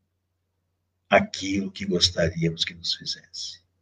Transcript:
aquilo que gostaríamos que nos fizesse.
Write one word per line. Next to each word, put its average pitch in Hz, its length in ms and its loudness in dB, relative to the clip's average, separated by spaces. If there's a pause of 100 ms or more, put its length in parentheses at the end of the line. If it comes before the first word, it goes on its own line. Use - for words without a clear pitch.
(1080)
aquilo 98 600 2
que 98 160 -8
gostaríamos 82 800 2
que 87 100 -8
nos 85 200 -4
fizesse. - 680 -10 (200)